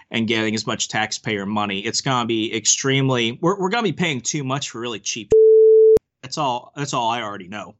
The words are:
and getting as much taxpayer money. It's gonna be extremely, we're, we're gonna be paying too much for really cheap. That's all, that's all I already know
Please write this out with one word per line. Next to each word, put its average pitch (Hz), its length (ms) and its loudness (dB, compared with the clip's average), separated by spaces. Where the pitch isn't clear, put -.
and 113 160 -2
getting 110 260 -2
as 107 140 -6
much 113 220 -6
taxpayer 107 580 -4
money. 104 320 -4
It's 107 220 -6
gonna 123 260 -2
be 110 280 -2
extremely, 131 880 0
we're, 190 180 0
we're 185 100 -2
gonna 233 120 -2
be 190 120 0
paying 156 280 -2
too 151 220 -4
much 135 260 -4
for 117 100 -12
really 117 200 -6
cheap. - 320 -6
That's - 160 -12
all, 127 380 -4
that's 143 180 -6
all 120 160 -2
I 120 140 -2
already 101 240 -10
know 95 320 -14